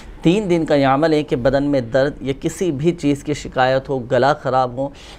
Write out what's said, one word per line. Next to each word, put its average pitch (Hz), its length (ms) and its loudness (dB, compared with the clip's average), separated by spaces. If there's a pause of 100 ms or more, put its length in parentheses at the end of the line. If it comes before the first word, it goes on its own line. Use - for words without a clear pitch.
(240)
तीन 196 240 2
दिन 170 160 2
का 151 100 2
यह 135 180 4
अमल 156 220 2
है 151 80 2
कि 151 160 -2
बदन 135 260 2
में 135 260 0
दर्द 135 320 2
या 131 120 -4
किसी 165 380 -4
भी 147 200 0
चीज़ 143 320 -2
की 147 100 -4
शिकायत 131 540 0
हो, 135 120 -2
गला 127 340 2
ख़राब 127 440 -2
हो, 139 120 -4 (280)